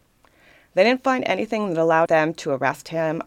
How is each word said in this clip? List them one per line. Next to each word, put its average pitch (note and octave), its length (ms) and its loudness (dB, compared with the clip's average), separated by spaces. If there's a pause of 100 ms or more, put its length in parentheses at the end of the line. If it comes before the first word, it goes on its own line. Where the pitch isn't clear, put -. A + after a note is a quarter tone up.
(720)
They F3+ 100 4
didn't B3+ 200 2
find B3+ 240 0
anything G#3 420 -2
that E3 100 -2
allowed E3 300 4
them D#3+ 240 2
to - 160 -8
arrest C3+ 380 -2
him D#3+ 400 -4